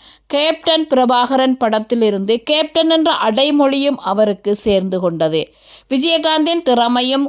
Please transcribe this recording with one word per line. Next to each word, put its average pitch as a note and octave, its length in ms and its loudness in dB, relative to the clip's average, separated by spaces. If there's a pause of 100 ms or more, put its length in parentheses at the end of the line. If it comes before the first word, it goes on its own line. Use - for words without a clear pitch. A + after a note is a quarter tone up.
(280)
கேப்டன் D#4+ 600 0
பிரபாகரன் B3+ 680 2
படத்திலிருந்து A3 760 0 (100)
கேப்டன் D#4 460 0
என்ற D#4+ 220 2 (100)
அடைமொழியும் C#4 840 0
அவருக்கு G3+ 520 -2
சேர்ந்து F#3+ 440 -2
கொண்டது. D#3+ 420 -2 (480)
விஜயகாந்தின் D#4 760 0
திறமையும் B3 640 0